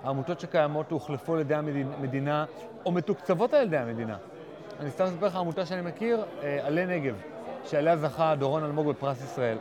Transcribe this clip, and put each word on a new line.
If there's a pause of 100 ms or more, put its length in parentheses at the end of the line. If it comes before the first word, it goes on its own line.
העמותות
שקיימות
הוחלפו
על
ידי
המדינה, (400)
או
מתוקצבות
על
ידי
המדינה. (640)
אני
סתם
אספר
לך
עמותה
שאני
מכיר, (200)
אה,
עלי
נגב, (500)
שעליה
זכה
דורון
אלמוג
בפרס
ישראל.